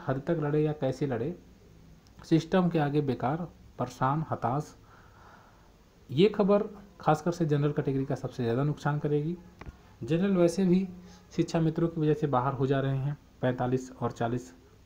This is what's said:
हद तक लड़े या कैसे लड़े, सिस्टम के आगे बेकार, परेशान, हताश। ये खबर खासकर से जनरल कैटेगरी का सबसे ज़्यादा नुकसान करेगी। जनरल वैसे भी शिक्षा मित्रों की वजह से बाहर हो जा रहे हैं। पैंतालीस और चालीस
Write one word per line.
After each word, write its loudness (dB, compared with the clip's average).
हद -2
तक 0
लड़े 0
या 0
कैसे -4
लड़े, -4
सिस्टम 2
के 0
आगे 2
बेकार, 0
परेशान, 0
हताश। -2
ये 4
खबर 2
खासकर 2
से -2
जनरल 2
कैटेगरी -2
का -4
सबसे -6
ज़्यादा 0
नुकसान -2
करेगी। -2
जनरल 0
वैसे 4
भी 4
शिक्षा 0
मित्रों 2
की -6
वजह 2
से 0
बाहर 0
हो 0
जा 2
रहे -2
हैं। -4
पैंतालीस -2
और -2
चालीस -4